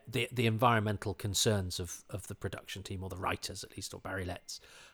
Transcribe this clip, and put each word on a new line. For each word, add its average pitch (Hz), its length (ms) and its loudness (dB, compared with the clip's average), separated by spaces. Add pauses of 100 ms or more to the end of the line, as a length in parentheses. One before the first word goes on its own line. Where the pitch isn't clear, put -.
(100)
the, 117 220 0
the 120 140 4
environmental 107 680 4
concerns 98 680 2
of, - 280 -8
of - 200 -8
the 101 60 -8
production - 480 -8
team, 92 200 -6
or 95 80 -6
the 92 60 -6
writers 92 480 -4
at - 120 -16
least, - 160 -8
or 95 80 -12
Barry 95 240 -4
Letts, - 360 -8 (340)